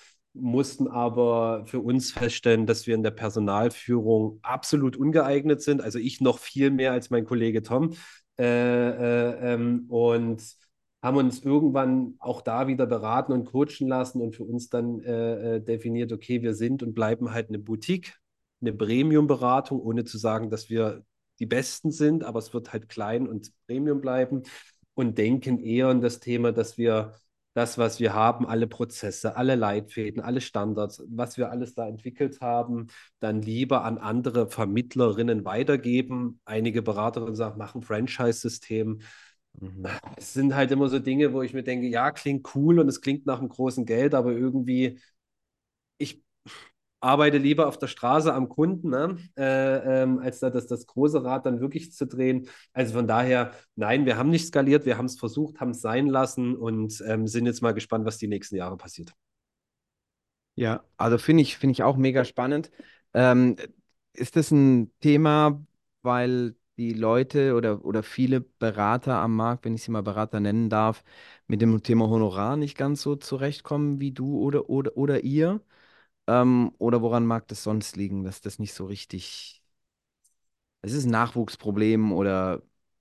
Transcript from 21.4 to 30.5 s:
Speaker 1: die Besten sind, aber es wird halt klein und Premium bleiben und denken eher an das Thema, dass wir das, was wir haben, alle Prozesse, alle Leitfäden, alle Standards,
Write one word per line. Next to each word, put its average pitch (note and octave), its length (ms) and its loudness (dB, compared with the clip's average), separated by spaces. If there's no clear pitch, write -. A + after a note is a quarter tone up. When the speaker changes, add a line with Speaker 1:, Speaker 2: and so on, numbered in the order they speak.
Speaker 1:
die A#2 60 -6
Besten B2+ 440 -2
sind, D#3 320 2
aber A#2 160 -6
es - 160 -10
wird A#2 180 -8
halt A2 160 -8
klein A2+ 400 -4
und G#2 240 -12
Premium C#3 340 -2
bleiben B2+ 420 -2
und A#2 240 -2
denken B2 400 2
eher A#2+ 300 0
an B2+ 120 4
das A#2+ 200 -2
Thema, A#2+ 320 0
dass A2+ 260 -2
wir A2 340 2
das, A#2+ 220 -2
was A#2 220 0
wir G#2+ 160 2
haben, A2+ 320 2
alle A2+ 220 0
Prozesse, A2 680 -8
alle B2+ 200 2
Leitfäden, G#2+ 640 -4
alle B2 180 -4
Standards, G#2 680 -4